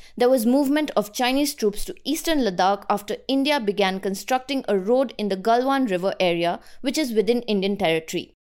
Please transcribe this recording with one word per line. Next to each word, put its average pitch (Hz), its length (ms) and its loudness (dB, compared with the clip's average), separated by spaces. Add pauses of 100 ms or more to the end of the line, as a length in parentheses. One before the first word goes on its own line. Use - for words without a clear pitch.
(160)
there 240 140 4
was 254 160 4
movement 277 500 2
of 208 160 -2
Chinese 269 420 0
troops - 320 0
to 208 180 -12
eastern 311 340 -2
Ladakh 196 500 0
after 202 280 -4 (100)
India 269 320 2
began 196 400 0
constructing 254 720 -4
a 202 100 2
road 233 400 2
in 208 100 -2
the 190 80 0
Galwan 254 540 2
River 180 300 0
area, 170 400 0 (200)
which - 160 -4
is 285 160 -2
within 220 300 2
Indian 196 340 0
territory. 165 560 -2 (100)